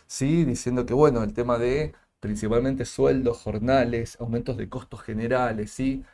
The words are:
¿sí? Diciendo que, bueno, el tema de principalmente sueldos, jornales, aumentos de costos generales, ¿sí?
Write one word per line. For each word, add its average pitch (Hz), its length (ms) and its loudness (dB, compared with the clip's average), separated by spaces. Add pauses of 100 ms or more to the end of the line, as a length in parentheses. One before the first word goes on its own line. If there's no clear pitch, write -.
¿sí? 156 380 2
Diciendo 123 400 0
que, 110 80 -2
bueno, 131 300 6
el 107 100 -4
tema 120 240 0
de 135 360 -2 (280)
principalmente 120 640 0
sueldos, 131 580 2
jornales, 117 760 0
aumentos 117 360 -4
de 101 120 -8
costos - 320 -12
generales, 113 680 -2
¿sí? 135 420 -4